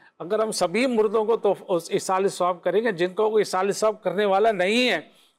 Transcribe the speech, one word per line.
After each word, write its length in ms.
اگر 200
ہم 120
سبھی 360
مردوں 380
کو 120
تحف-، 320
اس 220
ایصال 380
ثواب 340
کریں 220
گے، 80
جن 220
کو 160
کوئی 100
ایصال 320
ثواب 300
کرنے 220
والا 280
نہیں 380
ہے، 100